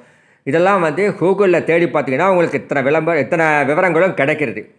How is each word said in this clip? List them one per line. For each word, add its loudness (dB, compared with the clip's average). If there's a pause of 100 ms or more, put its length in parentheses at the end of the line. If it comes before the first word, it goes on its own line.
(440)
இதெல்லாம் 0
வந்து 0
Google-ல 0
தேடி 2
பார்த்தீங்கன்னா, 0
உங்களுக்கு 0
இத்தனை -4
விளம்பரம், 0
இத்தனை 0
விவரங்களும் 2
கிடைக்கிறது. -4